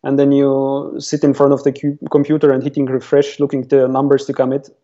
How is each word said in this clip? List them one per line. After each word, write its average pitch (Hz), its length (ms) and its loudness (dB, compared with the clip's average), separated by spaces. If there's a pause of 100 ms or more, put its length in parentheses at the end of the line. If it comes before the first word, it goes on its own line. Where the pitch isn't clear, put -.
and 139 140 -2
then 139 140 4
you 139 640 0
sit - 260 -4
in 143 100 4
front 143 180 4
of 135 120 0
the 135 100 0
cu-, 147 240 -6 (140)
computer 147 400 2
and 131 120 0
hitting 143 220 -4
refresh, 139 540 -2
looking 143 240 -2
at 127 60 -14
the 135 180 4
numbers 135 380 0
to 135 80 -8
commit 131 360 -4 (140)